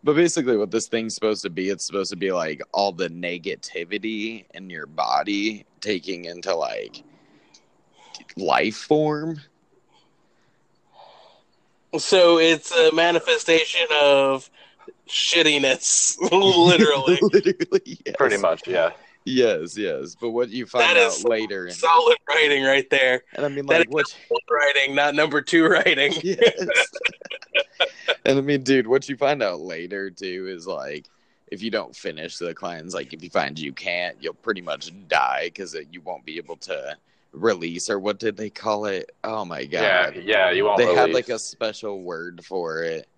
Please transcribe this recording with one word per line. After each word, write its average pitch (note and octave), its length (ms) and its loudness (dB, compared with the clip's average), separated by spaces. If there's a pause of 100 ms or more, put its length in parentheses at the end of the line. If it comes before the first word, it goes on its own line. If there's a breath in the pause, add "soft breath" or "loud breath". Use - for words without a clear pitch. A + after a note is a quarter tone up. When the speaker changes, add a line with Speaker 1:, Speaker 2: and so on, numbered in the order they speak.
Speaker 1:
But D3 120 4
basically D#3 420 2
what G2+ 120 0
this A2 160 -2
thing's A2+ 280 -4
supposed G#2+ 300 -2
to G2+ 40 -6
be, F#2 220 -4
it's F#2 160 -6
supposed F#2+ 240 -4
to G2+ 60 -10
be, F#2+ 140 -2
like, D#2+ 300 -4 (120)
all G2+ 200 0
the F2 160 -4
negativity F2+ 1400 -8
in F#2+ 160 -18
your D#2+ 160 -14
body D#2+ 800 -4 (160)
taking F#2 460 -8
into, F2 280 -6
like, A1 480 -8 (1300 soft breath)
life E2+ 400 0
form. D3+ 640 -2 (2500 soft breath)
Speaker 2:
So E3+ 420 6
it's E3 320 4
a D#3+ 220 6
manifestation E3 920 2 (120)
of C#3 520 4 (580 loud breath)
shittiness, C#3+ 1120 0
<laughs> F3 100 0
literally. F3+ 880 6
Speaker 1:
<laughs> - 40 4
Literally, F#3+ 840 2
yes. - 140 -8
Speaker 3:
Pretty A#2 180 2
much, F2 320 0
yeah. F2+ 220 2 (340 soft breath)
Speaker 1:
Yes, G#2+ 540 0
yes. D#2 420 -6
But A#2 120 -6
what A#2+ 180 -2
you A#2 160 -10
find B2+ 180 0
Speaker 2:
That F3 140 4
Speaker 1:
out D#3 140 4
Speaker 2:
is - 120 -6
Speaker 1:
later G#2+ 420 -2
in F2+ 60 -12
Speaker 2:
solid D#3+ 460 4 (100)
writing D3 340 2
right C3+ 280 2
there. B2+ 320 2 (100)
Speaker 1:
And - 140 -4
I - 20 0
mean, C#3 200 -6
Speaker 2:
That D#3+ 100 4
Speaker 1:
like, E3+ 100 2
Speaker 2:
is C3+ 60 -8
Speaker 1:
what D3 100 0
Speaker 2:
number - 460 -6
one D3 100 2
writing, C#3 340 2
not C#3+ 200 2
number D3 260 2
two E3 260 4
writing. C#3+ 520 4
<laughs> D#3 40 -8
Speaker 1:
Yes. F#3 440 2 (1600 loud breath)
And C3+ 120 4
I - 20 0
mean, C#3 220 0
dude, B2+ 240 2
what C3 220 0
you C#3 80 -8
find C#3 260 -2
out F2+ 180 -4
later, F2+ 500 -10
too, F#2 380 -10
is, F2 180 -12
like, D2+ 420 -10 (400)
if G2 140 -10
you A2+ 80 -6
don't G2+ 240 -6
finish D#2+ 440 -12
the E2+ 160 -8
cleanse, F2 400 -12
like, C#2+ 180 -10
if D#2+ 100 -18
you F2+ 80 -16
find D2+ 280 -4
you C#2+ 140 -10
can't, F2 500 -6
you'll A#2 120 -8
pretty G2+ 280 -6
much D2 280 -10 (180)
die C#2+ 460 0
'cause F2+ 200 -14
it, D2+ 160 -12
you E2+ 100 -20
won't D#2 240 -14
be D#2 140 -14
able E2 180 -14
to D2 400 -10 (360)
release, E2+ 580 -4
or G2+ 80 -2
what G2+ 200 -4
did G#2+ 180 -6
they G#2+ 140 -10
call G#2+ 360 -4
it? F#2+ 240 -6 (140)
Oh, A2 200 -6
my E2+ 180 -10
Speaker 3:
Yeah, F2 440 0
Speaker 1:
God. D2 100 -8
Speaker 3:
yeah, F#2 340 2
you F#2 140 0
won't G2+ 140 2
Speaker 1:
They A#2 160 4
had, B2 160 4
Speaker 3:
release. - 40 -2
Speaker 1:
like, B2+ 140 -2
a A#2 100 -6
special G#2 640 -8
word E2+ 420 -12
for E2 380 -6
it. E2 360 -6